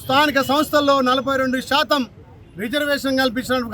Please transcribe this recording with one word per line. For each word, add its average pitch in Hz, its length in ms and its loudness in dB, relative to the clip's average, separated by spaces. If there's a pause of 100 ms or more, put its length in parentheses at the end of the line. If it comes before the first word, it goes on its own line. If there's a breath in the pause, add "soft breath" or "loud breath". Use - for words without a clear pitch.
స్థానిక 277 360 2 (120)
సంస్థల్లో 294 460 2 (140)
నలభై 269 320 0
రెండు 262 160 -2 (120)
శాతం 294 320 2 (600)
రిజర్వేషన్ 269 600 -2
కల్పించిన 254 360 -2 (160)